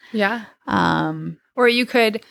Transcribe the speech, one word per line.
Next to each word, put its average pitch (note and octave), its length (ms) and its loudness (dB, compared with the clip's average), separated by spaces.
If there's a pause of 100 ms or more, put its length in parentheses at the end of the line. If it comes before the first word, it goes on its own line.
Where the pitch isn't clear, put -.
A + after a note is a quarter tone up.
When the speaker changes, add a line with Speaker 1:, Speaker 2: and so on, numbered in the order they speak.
(120)
Speaker 1:
Yeah. G#3+ 340 -2 (220)
Speaker 2:
um, D#3+ 680 -2 (180)
Speaker 1:
Or B3 140 4
you A#3+ 160 2
could, A3+ 460 0